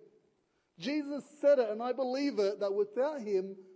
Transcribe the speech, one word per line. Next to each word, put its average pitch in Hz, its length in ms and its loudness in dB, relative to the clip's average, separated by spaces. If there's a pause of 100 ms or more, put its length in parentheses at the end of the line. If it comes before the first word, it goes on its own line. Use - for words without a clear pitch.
(760)
Jesus 277 460 -4 (180)
said 285 200 6
it, 220 100 0
and 214 120 -4
I 247 100 -2
believe 262 460 -2
it, 202 220 2
that 196 140 0
without 247 460 0
Him, 196 340 -2 (220)